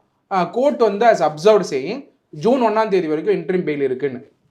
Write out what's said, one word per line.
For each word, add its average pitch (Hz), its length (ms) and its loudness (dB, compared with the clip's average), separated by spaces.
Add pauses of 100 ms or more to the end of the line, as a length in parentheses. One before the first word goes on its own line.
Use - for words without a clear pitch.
(300)
அஹ், 180 200 -2
கோர்ட் 262 280 0
வந்து 202 280 2
as 170 160 4
observed 170 480 2
saying, 165 380 -6 (220)
ஜூன் 220 320 0
ஒண்ணாம் 220 260 0
தேதி 185 180 0
வரைக்கும் 160 280 -2
இன்டரிம் 180 300 -2
பெயில் 147 180 -4
இருக்குன்னு. 127 480 -4 (200)